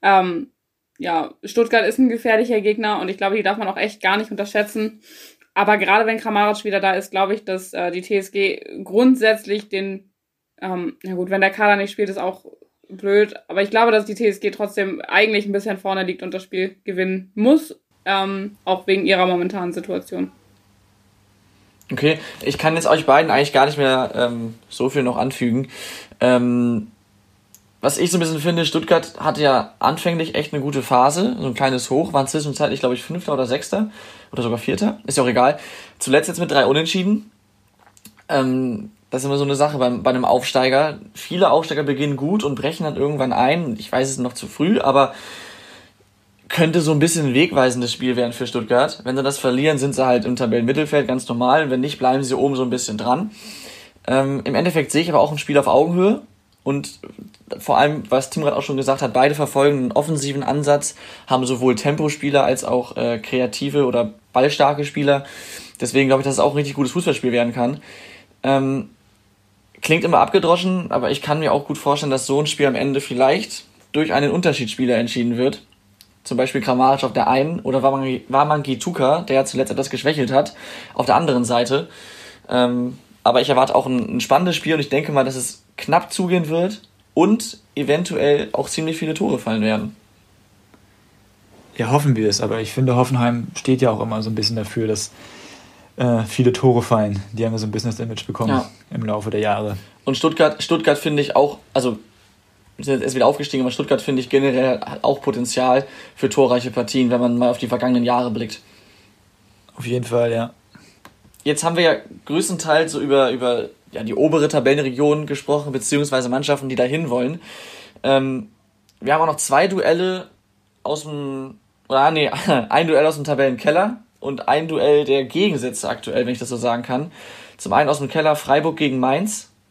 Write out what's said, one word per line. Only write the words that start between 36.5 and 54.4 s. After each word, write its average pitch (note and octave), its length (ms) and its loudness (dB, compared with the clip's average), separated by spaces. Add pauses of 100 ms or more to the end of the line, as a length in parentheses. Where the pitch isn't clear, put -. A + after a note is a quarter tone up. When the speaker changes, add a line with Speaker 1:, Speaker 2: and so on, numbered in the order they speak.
Speaker 2:
drei C#3 140 4
Unentschieden. F3+ 640 0 (1000)
Ähm, C3 600 -2 (180)
das C3 120 -4
ist C3+ 60 -6
immer C#3 100 0
so C#3+ 60 0
eine C#3 120 0
Sache D3 220 0
beim, B2 240 0
bei A2+ 80 2
einem B2+ 160 0
Aufsteiger. C3 720 2 (140)
Viele F3 380 2
Aufsteiger D3 320 2
beginnen C#3+ 320 -2
gut D#3+ 280 -2
und C#3 120 -2
brechen D#3 300 -4
dann D3 100 -4
irgendwann C3+ 380 -2
ein. C#3+ 440 0
Ich - 140 -12
weiß, C3+ 160 0
es C3+ 60 -6
ist C3 60 -8
noch B2 140 -4
zu - 140 -12
früh, D3 320 0
aber C3+ 340 2 (1400)
könnte E3 320 2
so D#3 100 2
ein D3+ 80 2
bisschen E3 280 2
ein B2+ 60 0
wegweisendes B2+ 580 2
Spiel B2+ 240 -2
werden A#2+ 180 -2
für B2+ 140 -6
Stuttgart. B2 560 0
Wenn B2+ 120 -4
sie C3+ 80 -2
das C#3 160 -2
verlieren, C#3 380 2
sind C3 180 -2
sie C3 100 2
halt B2 200 2
im B2 100 0
Tabellenmittelfeld, C3 720 0
ganz B2+ 200 -4
normal. B2+ 420 2
Wenn B2+ 120 0
nicht, C#3+ 180 -6
bleiben B2+ 240 2
sie B2+ 140 -2
oben C#3 180 2
so B2+ 80 0
ein B2 60 -2
bisschen A#2+ 280 -4
dran. C3 340 -2 (760)
Ähm, C3+ 360 0